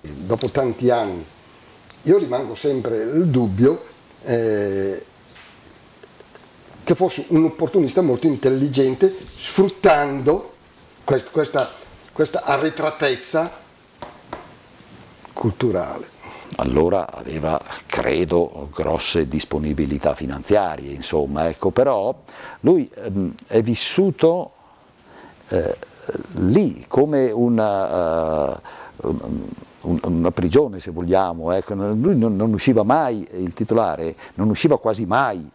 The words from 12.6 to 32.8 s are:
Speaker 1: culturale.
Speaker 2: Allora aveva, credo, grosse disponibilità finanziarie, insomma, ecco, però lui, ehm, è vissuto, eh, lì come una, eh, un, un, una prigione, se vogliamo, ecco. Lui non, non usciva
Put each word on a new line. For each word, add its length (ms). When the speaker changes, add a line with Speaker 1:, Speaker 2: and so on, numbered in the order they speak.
Speaker 1:
culturale. 800
Speaker 2:
Allora 540
aveva, 480
credo, 840
grosse 560
disponibilità 880
finanziarie, 760
insomma, 580
ecco, 220
però 440
lui, 280
ehm, 360
è 160
vissuto, 880
eh, 280
lì 540
come 440
una, 1200
eh, 60
un, 460
un, 180
una 280
prigione, 480
se 120
vogliamo, 600
ecco. 220
Lui 440
non, 180
non 180
usciva 300